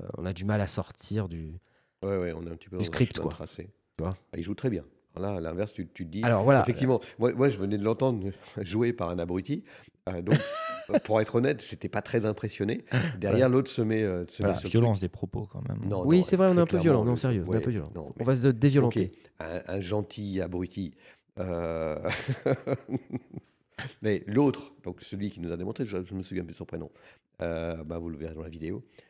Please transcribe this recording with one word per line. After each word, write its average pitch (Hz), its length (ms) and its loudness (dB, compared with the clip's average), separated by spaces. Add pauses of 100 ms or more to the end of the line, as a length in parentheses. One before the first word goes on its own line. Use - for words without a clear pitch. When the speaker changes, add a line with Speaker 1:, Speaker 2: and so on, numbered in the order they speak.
(180)
Speaker 1:
on 85 80 -6
a 95 60 -4
du 92 120 -8
mal 104 160 2
à 98 60 2
sortir - 600 -4
du, 82 300 -10 (440)
Speaker 2:
Ouais, 98 160 -2
ouais, 87 160 -2
on 82 120 -10
est 85 40 -10
un 85 60 -10
petit - 120 -20
peu 92 80 -10
Speaker 1:
du 92 80 -2
Speaker 2:
dans 85 40 -2
un 82 40 -6
Speaker 1:
script, - 240 2
Speaker 2:
chemin 80 120 -2
Speaker 1:
quoi. 76 40 -2
Speaker 2:
tracé. 85 380 -12 (260)
Speaker 1:
Tu 76 80 -6
vois ? 95 120 -2 (160)
Speaker 2:
Ah, - 60 -10
il 85 60 -6
joue 98 100 -6
très 135 160 -4
bien. 85 140 -4 (320)
Là, 98 200 -4
à 87 40 -6
l'inverse, 87 320 -4
tu, 85 160 -10
tu - 160 -12
te 80 60 -10
dis, 101 140 -4
Speaker 1:
Alors, 113 200 4
voilà. 135 180 8
Speaker 2:
effectivement, 123 380 2 (180)
moi, 120 140 4
moi, 131 160 4
je 107 100 0
venais 101 200 0
de 101 60 -2
l'entendre 113 440 0 (160)
<laughs> - 160 -12
jouer 110 320 0
par 87 180 -2
un 87 80 -2
abruti, 95 460 -2 (440)
euh, 90 120 -4
donc, 98 160 4
Speaker 1:
<laughs> 640 540 -4
Speaker 2:
euh, - 80 2
pour 110 240 4
être 107 140 -2
honnête, 127 300 0
j'étais - 220 -10
pas 104 140 -2
très 113 240 0
impressionné. 107 640 -2
Speaker 1:
<laughs> 123 280 0
Speaker 2:
Derrière, 117 280 4
Speaker 1:
Ouais. 123 80 4
Speaker 2:
l'autre 131 160 2
se - 100 -4
met, 110 220 2
euh, 90 240 0
se - 160 -8
met 101 60 4
Speaker 1:
Voilà. 90 100 2
Speaker 2:
sur - 100 -6
le - 20 -2
Speaker 3:
Violence 113 280 6
Speaker 2:
truc. 92 40 -2
Speaker 3:
des 90 60 0
propos, 101 420 -6
quand 95 160 -10
même. 107 120 -4 (100)
Speaker 2:
Non, 95 160 -2
Speaker 1:
Oui, 165 140 8
Speaker 2:
non, 185 60 8
Speaker 1:
c'est 185 120 4
vrai, 190 120 6
on 180 80 6
est 175 40 8
un 170 60 6
peu 180 100 0
Speaker 2:
très 170 60 2
Speaker 1:
violent, 147 160 6
Speaker 2:
clairement, 107 80 4
Speaker 1:
non, 123 60 4
Speaker 2:
le, 120 40 2
Speaker 1:
sérieux, 117 300 2
on 87 60 0
est - 20 2
un 113 40 4
Speaker 2:
ouais, - 60 0
Speaker 1:
peu 127 60 2
violent. 87 240 -4
Speaker 2:
non, 80 140 -8
Speaker 1:
On - 100 -12
Speaker 2:
mais - 60 -2
Speaker 1:
va 131 100 6
se 120 140 0
dé-, 131 40 6
déviolenter. 120 600 4 (280)
Speaker 2:
ok, 82 60 -6
un, 87 300 -6
un 101 40 -2
gentil 101 640 -4
abruti, 90 520 -4 (440)
euh, 82 580 -2 (480)
<laughs> - 1600 -6
mais 107 240 0
l'autre, 127 460 2 (120)
donc - 180 -10
celui 101 280 -6
qui 90 100 -16
nous 85 120 -6
a 85 40 -4
démontré, 98 300 -6
je, 92 180 -4
je 95 100 -12
me 95 80 -6
souviens 90 220 -6
plus 78 80 -12
de - 60 -16
son 90 60 -10
prénom, 80 260 -10 (520)
euh, 82 420 -4
bah, 85 140 -6
vous 85 120 -8
le 78 60 -8
verrez 80 180 -8
dans 80 80 -10
la 80 60 -10
vidéo, 82 360 -8 (240)